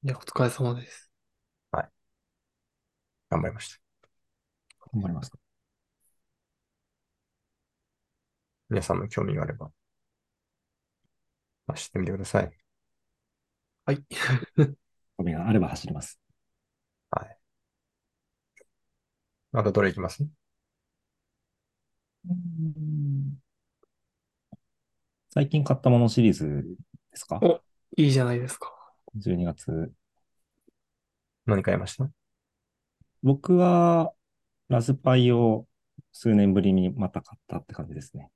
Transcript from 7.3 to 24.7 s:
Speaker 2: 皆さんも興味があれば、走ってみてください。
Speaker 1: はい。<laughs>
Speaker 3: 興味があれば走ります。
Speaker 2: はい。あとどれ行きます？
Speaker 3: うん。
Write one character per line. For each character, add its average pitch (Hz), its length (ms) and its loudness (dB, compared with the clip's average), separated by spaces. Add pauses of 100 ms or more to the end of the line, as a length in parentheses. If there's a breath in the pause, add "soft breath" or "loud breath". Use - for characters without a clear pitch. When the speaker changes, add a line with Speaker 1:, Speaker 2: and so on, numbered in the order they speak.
Speaker 2:
皆 104 120 -2
さ - 120 -4
ん 90 60 -2
も 95 80 -10
興 - 160 -6
味 98 120 -4
が - 80 -4
あ - 20 -6
れ - 80 -10
ば、 78 180 -16 (2000)
走 - 200 -10
っ - 40 -20
て - 80 -4
み 92 60 -2
て 85 60 -6
く 98 60 -6
だ 95 80 -10
さ 101 160 0
い。 95 100 -6 (1300)
Speaker 1:
は 143 80 0
い。 143 160 -6
<laughs> - 680 0 (400)
Speaker 3:
興 95 60 -4
味 85 100 -2
が 85 140 -4
あ 110 60 2
れ 107 60 4
ば 85 100 0
走 - 180 -10
り - 60 -8
ま 71 80 -10
す。 - 180 -18 (880)
Speaker 2:
は - 160 -6
い。 - 120 -20 (2250)
あ 113 100 0
と 104 80 0
ど 104 100 2
れ 98 80 4
行 85 60 -6
き - 40 -12
ま 92 100 -6
す？ 147 180 -8 (2000)
Speaker 3:
う 180 40 -2
ん。 151 1080 -6 (1900)